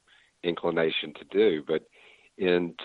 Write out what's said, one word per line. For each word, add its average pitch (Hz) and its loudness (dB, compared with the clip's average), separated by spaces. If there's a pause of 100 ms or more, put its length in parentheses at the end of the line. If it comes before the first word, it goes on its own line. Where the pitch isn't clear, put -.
(440)
inclination 82 -2
to - -18
do. 95 2
But 78 0 (520)
in 87 2 (120)